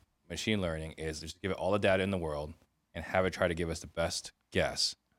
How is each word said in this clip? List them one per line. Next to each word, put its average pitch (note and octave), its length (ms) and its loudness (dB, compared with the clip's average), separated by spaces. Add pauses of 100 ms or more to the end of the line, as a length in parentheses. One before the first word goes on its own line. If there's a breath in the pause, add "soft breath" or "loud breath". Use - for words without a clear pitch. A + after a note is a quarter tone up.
(300)
machine G2+ 320 0
learning D#2+ 360 -2
is D#2 220 -6
just D#2+ 220 -12
give F#2+ 100 -2
it F#2 60 -2
all F2+ 140 0
the G#2 80 4
data F#2+ 240 6
in G2 80 2
the F#2+ 60 0
world D#2 360 -4 (400)
and E2+ 100 -6
have F#2+ 220 2
it F2+ 80 2
try F#2 140 2
to F2 60 2
give E2 160 -2
us D#2+ 100 -4
the - 80 -12
best - 440 -2 (200)
guess, - 440 0 (240)